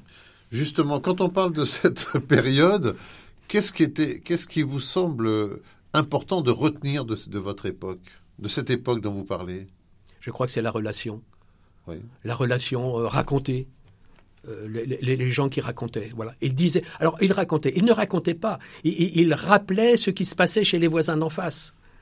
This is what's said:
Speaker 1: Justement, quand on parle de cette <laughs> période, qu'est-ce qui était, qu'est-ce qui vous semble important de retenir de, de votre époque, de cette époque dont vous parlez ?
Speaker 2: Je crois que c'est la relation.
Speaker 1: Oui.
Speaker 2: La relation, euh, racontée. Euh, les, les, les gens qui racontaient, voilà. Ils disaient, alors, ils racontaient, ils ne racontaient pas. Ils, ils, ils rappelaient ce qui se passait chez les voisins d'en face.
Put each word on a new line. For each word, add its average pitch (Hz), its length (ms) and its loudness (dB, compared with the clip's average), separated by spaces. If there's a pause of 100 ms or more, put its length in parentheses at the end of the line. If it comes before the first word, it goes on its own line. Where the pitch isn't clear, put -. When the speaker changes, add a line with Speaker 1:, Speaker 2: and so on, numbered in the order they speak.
(520)
Speaker 1:
Justement, 147 500 0
quand 185 180 0
on 185 80 2
parle 185 240 2
de 156 140 0
cette - 400 2
<laughs> - 240 -2
période, 139 640 4 (540)
qu'est-ce 208 240 2
qui 160 100 4
était, 147 360 0
qu'est-ce 170 280 -4
qui - 140 -2
vous 139 180 -2
semble 113 800 0 (320)
important 151 500 0
de 123 100 4
retenir 139 520 0
de, 110 140 -4 (100)
de 101 120 -6
votre 98 260 -6
époque, 92 340 -8 (400)
de 101 80 -6
cette 123 220 -4
époque 127 320 0
dont 104 100 -4
vous 98 140 -6
parlez ? 92 420 -8 (540)
Speaker 2:
Je 120 100 -12
crois 127 140 -4
que 123 80 -6
c'est 123 80 -2
la 113 100 -2
relation. 107 500 -6 (680)
Speaker 1:
Oui. 82 100 -12 (260)
Speaker 2:
La 113 120 -6
relation, 123 640 -2
euh, 117 100 0
racontée. 131 600 -2 (800)
Euh, 107 220 -12
les, 113 160 -6 (160)
les, 131 160 0
les 127 140 -2
gens 139 180 0
qui 131 100 -6
racontaient, 113 560 -6
voilà. 113 260 -8
Ils 131 140 0
disaient, 175 280 4 (160)
alors, 160 220 2
ils 190 120 6
racontaient, 156 420 0
ils 175 80 2
ne 240 80 6
racontaient 196 440 0
pas. 202 240 -4 (260)
Ils, 214 80 0
ils, 170 280 0
ils 165 120 6
rappelaient 202 640 4
ce 226 120 0
qui 190 140 -2
se - 120 -2
passait 180 280 4
chez 180 160 2
les 170 80 4
voisins 160 300 2
d'en 160 120 0
face. 170 440 -4 (280)